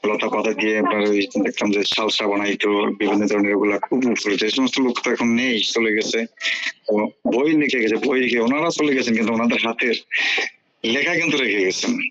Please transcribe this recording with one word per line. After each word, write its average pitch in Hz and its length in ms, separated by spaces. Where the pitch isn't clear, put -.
লতা 104 240
পাতা 107 240
দিয়ে 107 260
আপনার 104 220
ওই 101 260
দেখতাম - 280
যে 101 120
সালসা 107 440
বানাইতো, 101 600
বিভিন্ন 104 400
ধরনের, 101 280
ওগুলা 101 240
খুব 131 260
উপকৃত। 104 380
এই 107 60
সমস্ত 127 300
লোক 123 200
তো 123 120
এখন 117 160
নেই, 117 360
চলে 113 320
গেছে, 113 300
তো 107 60
বই 139 200
লিখে 135 260
গেছে, 110 160
বই 127 260
লিখে 123 180
ওনারা 143 300
চলে 151 260
গেছেন, 120 200
কিন্তু 113 180
ওনাদের 117 340
হাতের 120 280
লেখা 143 320
কিন্তু 160 220
রেখে 104 280
গেছেন। - 320